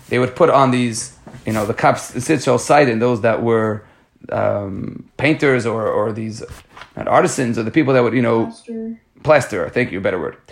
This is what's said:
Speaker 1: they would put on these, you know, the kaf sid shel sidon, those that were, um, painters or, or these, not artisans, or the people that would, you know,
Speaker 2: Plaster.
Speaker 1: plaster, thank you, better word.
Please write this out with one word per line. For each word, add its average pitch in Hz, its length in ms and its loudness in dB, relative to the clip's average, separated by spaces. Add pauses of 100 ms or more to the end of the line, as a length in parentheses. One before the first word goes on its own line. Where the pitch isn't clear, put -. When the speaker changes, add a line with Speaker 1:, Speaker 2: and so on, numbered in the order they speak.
Speaker 1:
they 120 100 0
would 120 160 -2
put - 160 4
on 135 180 4
these, 123 480 -4 (260)
you 110 100 -4
know, 104 120 -2
the 110 80 -4
kaf 127 260 2
sid 143 440 -4
shel 123 160 2
sidon, 135 400 2
those 120 220 0
that 110 200 0
were, 110 420 0 (480)
um, 101 840 -4
painters 139 480 0
or, 110 220 -2
or 107 260 -2
these, 110 300 -10 (520)
not - 120 -8
artisans, 127 500 2
or 113 60 -2
the 110 80 -4
people 139 240 2
that 123 80 6
would, 110 100 0
you 127 80 2
know, 117 240 2
Speaker 2:
Plaster. 226 540 -12 (240)
Speaker 1:
plaster, 120 460 2
thank 120 220 -2
you, 87 100 -8
better 95 180 -2
word. - 180 -6 (140)